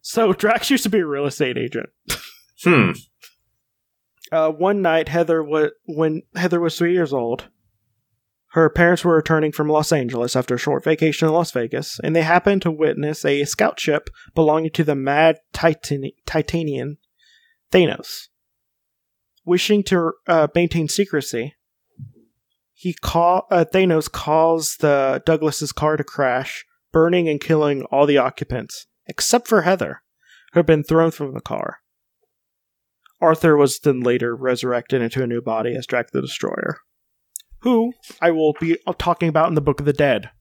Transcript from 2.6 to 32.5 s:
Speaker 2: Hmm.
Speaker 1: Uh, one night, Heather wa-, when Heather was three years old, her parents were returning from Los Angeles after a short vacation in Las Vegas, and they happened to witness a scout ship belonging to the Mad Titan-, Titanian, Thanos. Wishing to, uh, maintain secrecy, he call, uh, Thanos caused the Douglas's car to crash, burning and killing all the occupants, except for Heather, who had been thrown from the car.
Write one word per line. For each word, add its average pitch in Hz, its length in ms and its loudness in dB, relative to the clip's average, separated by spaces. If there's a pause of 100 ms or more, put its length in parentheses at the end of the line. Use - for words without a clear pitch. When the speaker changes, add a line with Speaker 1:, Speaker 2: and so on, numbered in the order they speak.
Speaker 2:
Hmm. 120 280 4 (1400)
Speaker 1:
Uh, 160 180 0
one 190 320 0
night, 160 260 2
Heather 165 360 0
wa-, 151 240 0 (160)
when 156 380 -2 (120)
Heather 175 260 0
was 165 160 -2
three 175 180 0
years 160 180 0
old, 117 360 -4 (1040)
her 160 180 4
parents 175 340 2
were 170 100 4
returning 156 380 0
from 151 160 -4
Los 151 240 0
Angeles 123 420 -2
after 127 200 -2
a 120 40 -4
short 139 240 -2
vacation 160 460 0
in 156 60 2
Las 165 160 0
Vegas, 123 520 -8
and 160 140 -2
they 165 60 2
happened 180 400 2
to 170 80 0
witness 151 540 -2
a 143 200 0
scout - 340 -2
ship - 300 -2 (260)
belonging 160 360 2
to 165 120 -2
the 147 120 2
Mad 147 440 2 (140)
Titan-, 147 600 -2 (120)
Titanian, 151 720 -4 (760)
Thanos. - 580 0 (1160)
Wishing 196 400 2
to, 170 280 0 (140)
uh, 160 280 2
maintain 170 340 0
secrecy, 143 680 -4 (1160)
he 180 220 -8
call, 175 560 0
uh, 170 200 4
Thanos 180 400 2
caused 160 680 0
the 143 440 0
Douglas's 156 480 -2
car 151 240 -2
to 147 80 -4
crash, 131 600 -4 (280)
burning 170 360 2
and 147 120 -2
killing 147 440 0
all 143 220 2
the 143 120 4
occupants, 127 680 -4 (200)
except - 420 -2
for 202 140 4
Heather, 160 400 -2 (500)
who 175 80 4
had 156 60 2
been 151 160 4
thrown 160 280 2
from 135 240 -10
the - 60 -10
car. - 400 -8 (1400)